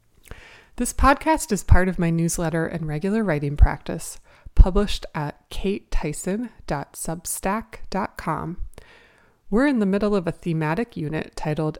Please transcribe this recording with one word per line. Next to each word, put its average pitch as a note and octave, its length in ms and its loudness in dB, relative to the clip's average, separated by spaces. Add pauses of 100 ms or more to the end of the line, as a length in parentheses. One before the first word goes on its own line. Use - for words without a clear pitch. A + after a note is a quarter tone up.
(760)
This B3 180 -4
podcast C#4+ 580 2
is G3 120 -2
part F#3 240 6
of F3+ 100 -2
my E3+ 140 2
newsletter E3 560 0
and D#3+ 200 -6
regular G3 360 -2
writing D3 340 -2
practice, - 600 2 (360)
published G3 580 6
at - 360 -6
kate - 420 -4
tyson G3 580 -2 (160)
dot - 280 -6
substack - 840 -6 (100)
dot - 280 -6
com. D#3+ 400 -6 (920)
We're A#3+ 180 4
in C4 120 2
the G#3 60 2
middle G3+ 300 2
of F3 120 0
a E3 40 -2
thematic E3 640 -2
unit D#3 400 -6
titled D#3 440 -2